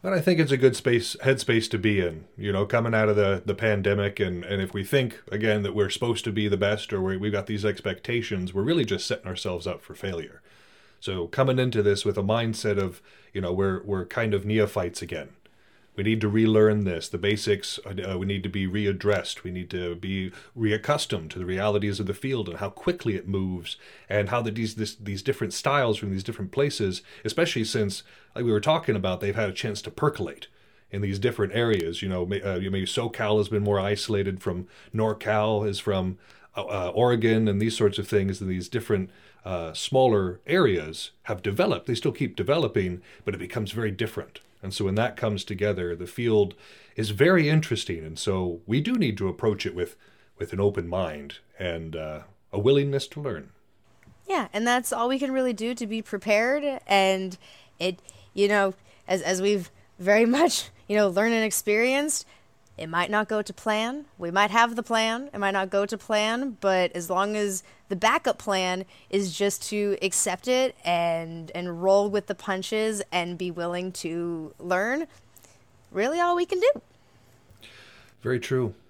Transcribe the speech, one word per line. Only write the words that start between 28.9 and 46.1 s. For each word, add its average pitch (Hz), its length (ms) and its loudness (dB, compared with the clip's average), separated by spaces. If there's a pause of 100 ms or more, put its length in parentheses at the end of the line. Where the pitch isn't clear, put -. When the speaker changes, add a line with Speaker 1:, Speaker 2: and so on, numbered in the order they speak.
Speaker 1:
about, 92 240 -2
they've 101 160 -2
had 107 120 0
a 92 40 -6
chance 104 300 -6
to 107 80 -10
percolate 101 560 -4 (440)
in 101 100 -4
these 98 160 -2
different 98 380 0
areas. 101 460 0
You 95 80 -4
know, 90 160 -2
may-, 98 160 -4
uh, 95 160 -2
you, 95 140 -2
maybe 95 160 -2
SoCal 110 500 0
has 101 100 2
been 104 160 0
more 101 160 2
isolated 98 640 -2
from 90 260 -4 (260)
NorCal, 107 720 2
is 98 140 -2
from, 95 380 0 (400)
uh, 202 80 -6
uh, 90 280 -4
Oregon 113 540 4
and 98 140 2
these 113 160 0
sorts 101 200 4
of 104 80 -4
things, 98 360 0
and 95 80 -4
these 90 180 -4
different, 101 420 -2 (360)
uh, 87 260 -6
smaller 104 760 2
areas 95 640 0 (120)
have 104 180 -6
developed. 104 460 0
They 120 80 0
still 139 160 -2
keep - 240 -4
developing, 95 680 0 (220)
but 104 100 -4
it 95 40 -6
becomes 92 340 -6
very 110 200 -2
different. 95 500 -8 (220)
And 92 100 -8
so 101 120 -2
when 95 100 0
that 110 200 0
comes 104 280 -2
together, 92 520 -2
the 87 120 -10
field 107 480 2 (400)